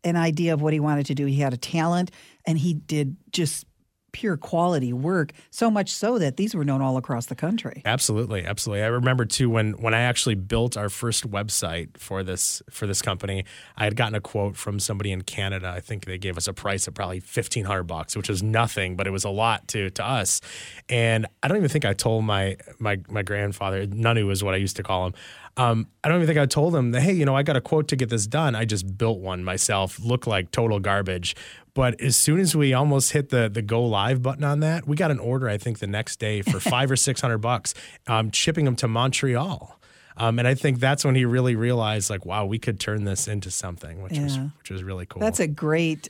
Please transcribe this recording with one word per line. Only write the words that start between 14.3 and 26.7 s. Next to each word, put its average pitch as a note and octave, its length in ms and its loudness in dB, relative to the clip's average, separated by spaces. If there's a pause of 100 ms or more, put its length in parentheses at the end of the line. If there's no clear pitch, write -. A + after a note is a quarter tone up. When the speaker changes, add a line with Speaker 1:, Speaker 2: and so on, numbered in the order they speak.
Speaker 2:
from G2+ 240 -4
somebody G2+ 320 -4
in F#2 100 -4
Canada. F#2+ 540 -6
I F2+ 40 -8
think - 260 -10
they F#2 100 -8
gave F2+ 220 -6
us E2+ 100 -4
a G2 60 -6
price G2 340 -4
of - 60 -12
probably F#2 260 -6
fifteen A2 460 -4
hundred F#2+ 180 -2
bucks, E2 320 -6
which G#2 140 -6
is F#2+ 120 0
nothing, G#2+ 540 0
but F#2+ 100 -2
it G2 40 -2
was F#2+ 140 -2
a G#2 60 -2
lot G#2+ 380 0
to, G2 220 -4
to - 140 -6
us. A#2 360 0 (480)
And A2+ 380 2 (160)
I C#3 60 0
don't G3 100 2
even E3 100 2
think D3 160 0
I G2+ 80 2
told A2+ 320 0
my, G2 320 0 (220)
my, G#2 200 -2 (120)
my G#2 120 -4
grandfather, G2+ 640 -2
Nanu A2 460 2
is F#2+ 100 0
what F#2+ 120 0
I - 20 2
used G2 200 0
to G2 60 -8
call F#2 240 0
him. F2+ 80 -4 (440)
Um, A#2 300 2 (160)
I D3+ 40 2
don't E3+ 100 4
even D#3+ 100 4
think D#3 100 4
I C#3+ 80 6
told D3+ 280 2